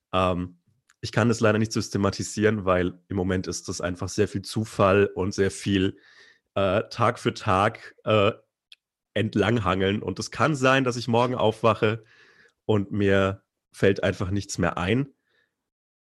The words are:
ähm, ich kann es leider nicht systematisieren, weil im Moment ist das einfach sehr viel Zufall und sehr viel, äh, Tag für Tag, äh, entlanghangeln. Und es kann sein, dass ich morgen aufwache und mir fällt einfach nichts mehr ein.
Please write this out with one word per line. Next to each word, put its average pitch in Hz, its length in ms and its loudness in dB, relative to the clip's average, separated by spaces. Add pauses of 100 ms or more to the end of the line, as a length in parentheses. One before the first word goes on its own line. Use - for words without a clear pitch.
(120)
ähm, 92 460 -2 (420)
ich - 120 -10
kann 117 180 2
es 110 100 -2
leider 107 180 4
nicht 110 140 -2
systematisieren, 104 920 -2
weil 90 440 0
im 98 80 -6
Moment 92 320 -2
ist - 200 -8
das 95 120 -8
einfach 90 280 -6
sehr 101 200 -2
viel 98 140 -8
Zufall 101 640 2
und 101 280 -4
sehr 95 160 0
viel, 98 480 -2 (560)
äh, 98 360 0
Tag 117 280 0
für - 160 -2
Tag, 104 680 -2
äh, 104 280 4 (840)
entlanghangeln. 98 880 0
Und 92 160 -8
es - 120 -10
kann 143 260 0
sein, 131 280 2
dass 123 120 -2
ich 117 120 -8
morgen 120 260 2
aufwache 110 680 0 (640)
und 101 260 0
mir 98 500 2 (300)
fällt 98 320 2
einfach 92 260 -2
nichts 101 280 -6
mehr 85 200 0
ein. 113 360 -2 (880)